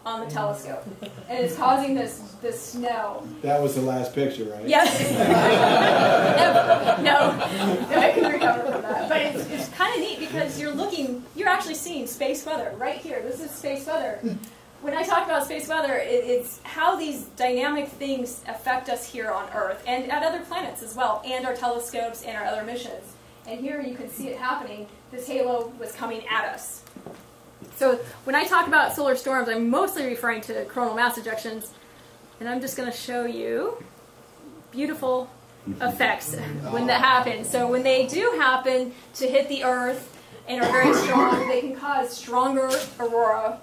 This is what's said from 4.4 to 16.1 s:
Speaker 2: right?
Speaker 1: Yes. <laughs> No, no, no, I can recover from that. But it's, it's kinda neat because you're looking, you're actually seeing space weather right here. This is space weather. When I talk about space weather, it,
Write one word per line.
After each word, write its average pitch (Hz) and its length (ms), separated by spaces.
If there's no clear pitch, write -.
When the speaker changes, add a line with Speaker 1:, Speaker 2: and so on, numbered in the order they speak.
Speaker 2:
right? - 200
Speaker 1:
Yes. 330 240
<laughs> - 1400
No, - 680
no, 285 340
no, 320 80
I - 140
can 302 200
recover 240 400
from - 100
that. - 260
But 311 140
it's, 277 280
it's - 260
kinda 403 240
neat 415 180
because 285 420
you're 294 140
looking, 285 480
you're 370 140
actually 359 260
seeing 302 320
space - 400
weather 240 320
right 277 200
here. 302 240
This 254 180
is 302 100
space 277 360
weather. 277 320
When 285 120
I 320 80
talk 370 220
about 320 200
space 302 240
weather, 311 260
it, 240 300